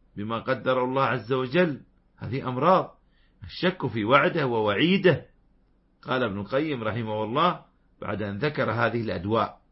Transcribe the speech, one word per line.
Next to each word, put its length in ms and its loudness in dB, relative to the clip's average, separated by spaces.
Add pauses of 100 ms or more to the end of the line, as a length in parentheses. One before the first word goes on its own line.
(160)
بما 220 -6
قدر 460 0
الله 200 0
عز 280 -2
وجل، 480 0 (360)
هذه 320 -6
أمراض، 480 2 (480)
الشك 420 -2
في 180 -2
وعده 420 4
ووعيده. 800 2 (760)
قال 200 -2
ابن 180 -2
القيم 440 -2
رحمه 400 -4
الله 360 0 (400)
بعد 220 -4
أن 160 -6
ذكر 320 -2
هذه 300 0
الأدواء 600 -2 (120)